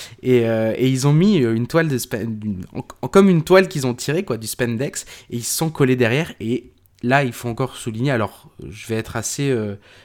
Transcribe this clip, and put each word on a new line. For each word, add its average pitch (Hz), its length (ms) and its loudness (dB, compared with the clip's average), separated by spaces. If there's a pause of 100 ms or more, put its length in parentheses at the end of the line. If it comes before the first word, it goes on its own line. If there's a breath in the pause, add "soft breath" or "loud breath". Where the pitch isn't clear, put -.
(220 loud breath)
et, 123 240 4
euh, 110 300 0
et 131 140 2
ils 131 160 0
ont 147 80 6
mis, 180 280 6
euh, 113 120 2
une 117 120 0
toile 160 220 0
de 135 80 0
spa-, 117 240 -6
une, 107 400 -6 (140)
en, - 100 -8 (160)
en, - 80 -6
comme 196 220 6
une 165 120 4
toile 185 260 6
qu'ils 139 180 -4
ont 123 80 0
tirée, 151 320 -4
quoi, 117 100 -4
du 110 100 -12
spandex, 120 600 -4 (240 loud breath)
et 120 60 -8
ils 120 60 -6
se - 140 -6
sont 160 140 -2
collés 131 260 2
derrière, 120 440 0
et 113 320 -4 (300)
là 135 220 2
il 123 80 -4
faut - 160 -10
encore 120 280 -4
souligner, 120 340 -4
alors 110 400 -4 (180)
je 101 180 -16
vais 113 100 -4
être 110 200 -6
assez, 139 340 -4
euh, 107 260 -2 (280 loud breath)